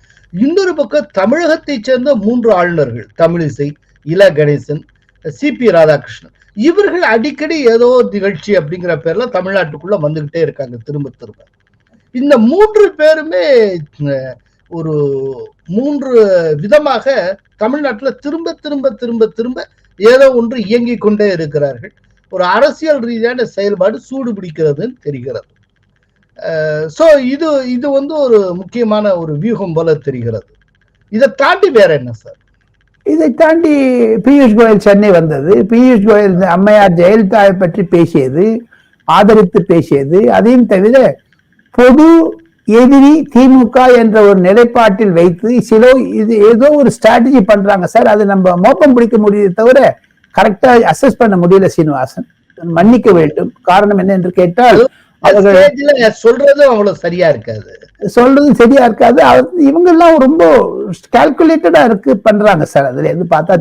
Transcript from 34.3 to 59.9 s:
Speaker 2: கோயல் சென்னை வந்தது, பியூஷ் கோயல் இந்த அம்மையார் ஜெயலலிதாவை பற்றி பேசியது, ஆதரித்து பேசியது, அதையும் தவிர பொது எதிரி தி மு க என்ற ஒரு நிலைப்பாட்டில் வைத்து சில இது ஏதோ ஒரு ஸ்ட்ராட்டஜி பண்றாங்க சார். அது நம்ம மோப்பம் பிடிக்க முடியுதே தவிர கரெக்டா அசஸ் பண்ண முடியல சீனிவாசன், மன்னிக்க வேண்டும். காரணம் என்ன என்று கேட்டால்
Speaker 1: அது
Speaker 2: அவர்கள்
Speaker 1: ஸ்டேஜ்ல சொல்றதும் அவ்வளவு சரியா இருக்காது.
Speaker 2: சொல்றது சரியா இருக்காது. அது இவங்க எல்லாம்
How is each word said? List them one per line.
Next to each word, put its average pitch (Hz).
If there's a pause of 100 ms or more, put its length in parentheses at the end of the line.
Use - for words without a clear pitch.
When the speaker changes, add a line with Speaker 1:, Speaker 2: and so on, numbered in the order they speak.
Speaker 2:
கோயல் 220
சென்னை 202
வந்தது, 165
பியூஷ் 233
கோயல் 208
இந்த 185
அம்மையார் 196
ஜெயலலிதாவை 196
பற்றி 185
பேசியது, 170 (380)
ஆதரித்து 202
பேசியது, 170
அதையும் 226
தவிர 214 (520)
பொது 311 (280)
எதிரி 277
தி 254
மு 262
க 254
என்ற 220
ஒரு 202
நிலைப்பாட்டில் 220
வைத்து 180
சில 226
இது 220
ஏதோ 220
ஒரு 294
ஸ்ட்ராட்டஜி 240
பண்றாங்க 196
சார். 233
அது 214
நம்ம 190
மோப்பம் 269
பிடிக்க 233
முடியுதே 208
தவிர 233 (380)
கரெக்டா 214
அசஸ் 233
பண்ண 214
முடியல 185
சீனிவாசன், 147 (280)
மன்னிக்க 190
வேண்டும். 165
காரணம் 202
என்ன 190
என்று 180
கேட்டால் 202 (320)
Speaker 1:
அது 587
Speaker 2:
அவர்கள் -
Speaker 1:
ஸ்டேஜ்ல 277 (120)
சொல்றதும் 277
அவ்வளவு 208
சரியா 175
இருக்காது. 110 (200)
Speaker 2:
சொல்றது 269
சரியா 247
இருக்காது. 233
அது 254
இவங்க 330
எல்லாம் 330